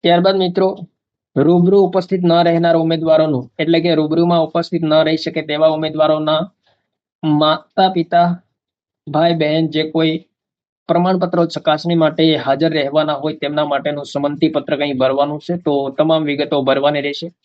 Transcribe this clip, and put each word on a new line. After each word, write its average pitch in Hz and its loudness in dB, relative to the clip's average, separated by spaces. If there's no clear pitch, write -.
ત્યારબાદ 180 2
મિત્રો, 185 0
રૂબરૂ 175 4
ઉપસ્થિત 185 -2
ન 170 2
રહેનાર 170 2
ઉમેદવારોનું, 156 0
એટલે 165 2
કે 165 0
રૂબરૂમાં 165 2
ઉપસ્થિત 165 -4
ન 156 0
રહી 156 2
શકે 156 -6
તેવા 151 0
ઉમેદવારોના 156 0
માતા 156 0
પિતા, 175 0
ભાઈ 160 0
બહેન 156 0
જે 156 -2
કોઈ 160 0
પ્રમાણપત્રો 175 0
ચકાસણી 165 -2
માટે 160 2
હાજર 143 0
રહેવાના 151 0
હોય 147 -6
તેમના 151 -2
માટેનું 143 -4
સંમતિ 143 -2
પત્રક 143 -2
અહીં 143 -2
ભરવાનું 139 0
છે. 175 -8
તો 156 -2
તમામ 156 0
વિગતો 147 -2
ભરવાની 139 0
રહેશે. 143 -8